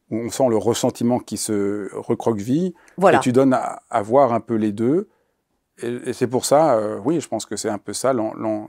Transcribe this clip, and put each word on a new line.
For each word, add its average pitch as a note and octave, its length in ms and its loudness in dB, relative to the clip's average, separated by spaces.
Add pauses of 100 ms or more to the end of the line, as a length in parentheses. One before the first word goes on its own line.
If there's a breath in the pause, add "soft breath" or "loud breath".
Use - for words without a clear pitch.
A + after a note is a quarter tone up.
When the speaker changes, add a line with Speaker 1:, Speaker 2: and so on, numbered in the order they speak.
Speaker 1:
où A2 80 -4
on A#2 120 -6
sent C3+ 200 0
le A2 80 2
ressentiment A#2 600 0
qui - 180 -8
se G2+ 560 -2
recroqueville. A#2 800 -2 (240 soft breath)
Speaker 2:
Voilà. F3 200 6
Speaker 1:
Et C3 40 2
tu B2+ 100 0
donnes C3 220 6
à, - 280 -4 (100)
à A2+ 100 0
voir A#2 320 4
un A2+ 60 0
peu A#2 160 -4
les G#2+ 160 0
deux. B2+ 380 0 (680)
Et, A#2 80 -6 (220)
et A#2 40 -6
c'est A#2+ 140 -2
pour A#2+ 180 -2
ça, C#3+ 300 4
euh, G#2+ 280 -2
oui, D3+ 180 0
je - 60 -12
pense G#2+ 180 -6
que G#2+ 100 -8
c'est A2 140 -4
un G#2 80 -4
peu G#2 160 -12
ça C3 200 0
l'en-, A2 200 -2
l'en-, A2 360 -6